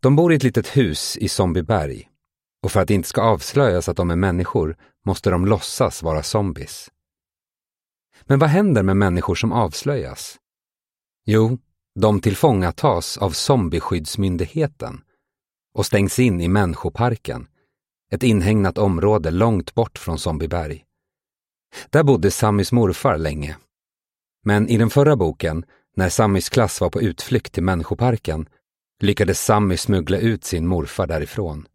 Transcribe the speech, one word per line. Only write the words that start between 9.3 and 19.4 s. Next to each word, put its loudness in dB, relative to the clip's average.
som -2
avslöjas? -4
Jo, 2
de 4
tillfångatas 0
av -2
Zombieskyddsmyndigheten -2
och -2
stängs 0
in 2
i -2
Människoparken, -2
ett -4
inhägnat 2
område 2
långt 0